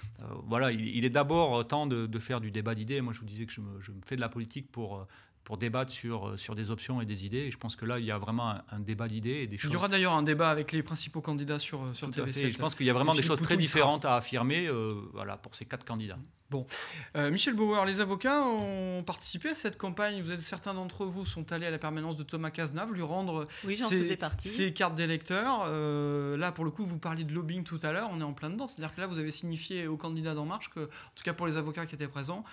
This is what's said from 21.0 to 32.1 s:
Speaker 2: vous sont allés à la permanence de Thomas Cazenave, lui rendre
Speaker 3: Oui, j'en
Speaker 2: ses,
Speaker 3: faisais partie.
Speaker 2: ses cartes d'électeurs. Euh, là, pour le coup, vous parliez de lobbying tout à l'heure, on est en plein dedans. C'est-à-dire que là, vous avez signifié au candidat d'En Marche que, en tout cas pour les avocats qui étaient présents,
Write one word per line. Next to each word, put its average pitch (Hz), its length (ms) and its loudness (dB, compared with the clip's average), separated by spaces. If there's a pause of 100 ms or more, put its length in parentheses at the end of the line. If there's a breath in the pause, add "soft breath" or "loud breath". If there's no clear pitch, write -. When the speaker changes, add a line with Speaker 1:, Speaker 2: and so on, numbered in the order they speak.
Speaker 2:
vous 190 220 -4
sont 160 260 -4
allés 170 140 -2
à 165 60 -2
la 156 80 -2
permanence 156 360 -4
de 151 60 -6
Thomas 160 300 -4
Cazenave, 165 420 -4
lui 180 80 -2
rendre 160 460 -2 (160 loud breath)
Speaker 3:
Oui, 202 120 -2
j'en 226 140 2
Speaker 2:
ses, 185 80 6
Speaker 3:
faisais 175 200 2
partie. - 320 -4
Speaker 2:
ses 190 220 2
cartes 175 220 2
d'électeurs. 180 720 0
Euh, 147 720 0
là, 175 140 0
pour 165 120 -4
le 160 60 2
coup, 202 160 -2
vous 170 140 -2
parliez 165 240 -4
de 147 100 -2
lobbying 170 300 -2
tout 160 180 -6
à 156 100 0
l'heure, 202 200 -2
on 165 80 -4
est 156 40 -2
en 147 100 -2
plein 151 180 -6
dedans. 240 160 -4
C'est-à-dire 156 260 -8
que 180 80 -8
là, 190 60 -2
vous 180 100 -4
avez 156 140 -2
signifié 165 560 -4
au 156 100 -2
candidat 160 380 -4
d'En 151 100 -4
Marche 190 240 -6
que, 165 120 -8
en - 340 -10
tout - 80 -12
cas 175 100 -2
pour 170 140 -2
les 156 100 0
avocats 156 300 -4
qui 160 80 -12
étaient 143 120 -4
présents, 143 460 -6